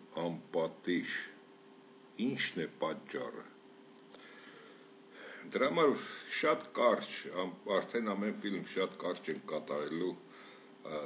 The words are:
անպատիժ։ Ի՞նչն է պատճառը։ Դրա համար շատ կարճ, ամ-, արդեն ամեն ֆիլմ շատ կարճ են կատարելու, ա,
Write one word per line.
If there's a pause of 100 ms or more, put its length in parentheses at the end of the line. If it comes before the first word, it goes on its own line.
(160)
անպատիժ։ (1040)
Ի՞նչն
է
պատճառը։ (2000)
Դրա
համար (340)
շատ
կարճ, (180)
ամ-, (160)
արդեն
ամեն
ֆիլմ
շատ
կարճ
են
կատարելու, (760)
ա,